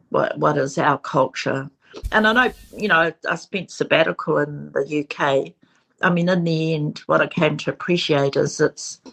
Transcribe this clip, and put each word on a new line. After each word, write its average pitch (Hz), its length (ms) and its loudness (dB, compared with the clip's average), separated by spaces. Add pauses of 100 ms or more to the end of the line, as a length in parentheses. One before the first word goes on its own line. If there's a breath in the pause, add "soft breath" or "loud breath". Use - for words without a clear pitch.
(100)
What, - 280 0
what 151 200 2
is 139 180 -2
our 143 220 2
culture? 135 720 -2 (420 loud breath)
And 214 160 4
I 220 40 4
know, 247 200 2 (240)
you 180 100 -4
know, 165 260 2 (160)
I 170 80 0
spent - 340 -10
sabbatical 156 680 0
in 147 340 -4
the 139 140 0
U 151 180 -4
K. 143 500 -2 (480 soft breath)
I 180 80 4
mean, 175 180 2
in 180 160 2
the 160 300 0
end, 151 320 -4
what 151 160 2
I 147 40 -2
came 156 300 0
to - 140 -6
appreciate 143 680 0
is 147 240 0
it's - 400 -4 (120)